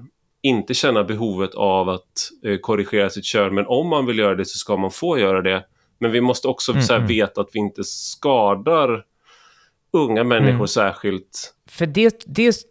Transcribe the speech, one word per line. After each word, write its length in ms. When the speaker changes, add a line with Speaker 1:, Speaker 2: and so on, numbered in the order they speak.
Speaker 1:
inte 320
känna 300
behovet 500
av 340
att, 420
eh, 120
korrigera 520
sitt 140
kön, 300
men 120
om 220
man 180
vill 120
göra 160
det 100
så 140
ska 180
man 140
få 280
göra 240
det. 220
Men 120
vi 100
måste 280
också, 240
Speaker 2:
Mm, 100
Speaker 1:
så 100
här, 80
Speaker 2:
mm. 80
Speaker 1:
veta 320
att 120
vi 60
inte 260
skadar 1200
unga 320
människor 300
Speaker 2:
Mm. 140
Speaker 1:
särskilt. 840
Speaker 2:
För 160
det, 400
det 260